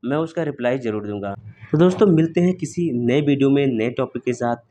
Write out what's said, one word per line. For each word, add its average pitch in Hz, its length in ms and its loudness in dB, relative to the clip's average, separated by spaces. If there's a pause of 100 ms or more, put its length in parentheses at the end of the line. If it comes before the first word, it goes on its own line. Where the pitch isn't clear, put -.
मैं 131 120 -2
उसका 165 260 -4
रिप्लाई 131 360 -2
ज़रूर 107 280 -4
दूंगा। 101 280 -6 (380)
तो 151 60 2
दोस्तों, 185 280 4
मिलते 165 340 2
हैं 180 140 2
किसी 170 380 -6
नए 120 280 0
वीडियो 139 300 2
में 139 160 2
नए 117 240 0
टॉपिक 123 320 -6
के 127 100 -2
साथ 120 240 -2 (140)